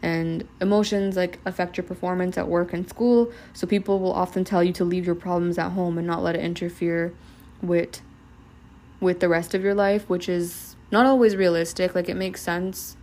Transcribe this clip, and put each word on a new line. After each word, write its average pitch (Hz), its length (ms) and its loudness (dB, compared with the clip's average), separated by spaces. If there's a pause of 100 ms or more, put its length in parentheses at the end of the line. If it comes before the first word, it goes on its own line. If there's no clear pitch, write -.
And 165 440 -2 (140)
emotions, 202 560 2
like, 180 300 -2
affect 180 320 -4
your 185 60 -4
performance 180 520 -4
at 180 120 -2
work 175 260 0
and 175 120 -4
school, 233 460 2 (220)
so - 120 -6
people 196 320 0
will 185 140 0
often 180 320 0
tell 180 180 2
you 175 120 2
to 185 100 0
leave 175 220 0
your 175 80 2
problems 175 420 -2
at 175 160 -4
home 180 240 0
and 170 100 -4
not 170 160 -2
let 170 140 0
it 156 60 -2
interfere 170 720 -2 (480)
with, 175 380 0 (1000)
with 180 200 2
the 180 80 4
rest 170 260 0
of 190 80 0
your 196 120 2
life, 202 340 2
which 180 200 -2
is 175 480 -4 (140)
not 233 160 6
always 240 300 6
realistic. 180 580 2
Like, 180 140 0
it - 80 -4
makes 185 260 -6
sense 180 600 -6